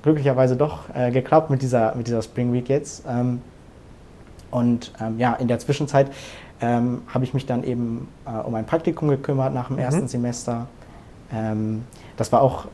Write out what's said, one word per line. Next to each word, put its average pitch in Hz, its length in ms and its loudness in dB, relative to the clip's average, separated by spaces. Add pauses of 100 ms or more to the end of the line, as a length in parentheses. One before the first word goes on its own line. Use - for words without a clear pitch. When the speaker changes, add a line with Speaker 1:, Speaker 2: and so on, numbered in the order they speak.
Speaker 1:
glücklicherweise 131 520 4
doch, 147 280 0 (100)
äh, 123 180 0
geklappt 151 380 4
mit 131 120 2
dieser, 120 340 2
mit 117 120 -4
dieser 117 140 0
Spring 120 320 -2
Week 123 160 0
jetzt. 139 400 -2
Ähm, 123 320 0 (1080)
und, 120 400 2 (100)
ähm, 113 180 -4
ja, 120 140 2
in 123 140 -2
der 117 120 2
Zwischenzeit, 139 480 2 (540)
ähm, 120 420 0 (100)
habe 131 100 2
ich 127 100 -4
mich 131 120 -2
dann 123 180 -2
eben, 117 440 -4 (180)
äh, 113 200 -6
um 120 100 -4
ein 110 100 -4
Praktikum 165 420 0
gekümmert 139 460 0
nach 123 140 -4
dem 131 100 -4
Speaker 2:
Mhm. 123 60 -2
Speaker 1:
ersten 135 240 0
Semester. 120 600 -4 (680)
Ähm, 110 500 -2 (340)
das - 140 -2
war 117 100 6
auch, 131 320 2